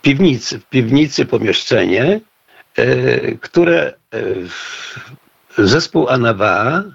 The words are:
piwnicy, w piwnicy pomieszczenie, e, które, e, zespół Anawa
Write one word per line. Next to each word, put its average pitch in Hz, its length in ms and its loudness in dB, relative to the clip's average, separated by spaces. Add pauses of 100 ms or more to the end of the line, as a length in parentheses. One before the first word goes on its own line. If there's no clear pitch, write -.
piwnicy, 139 580 0
w - 60 -20
piwnicy 135 600 2
pomieszczenie, 110 960 0 (540)
e, 123 600 0
które, 170 580 0 (1600)
e, 101 100 4
zespół 151 400 2
Anawa 117 760 0 (120)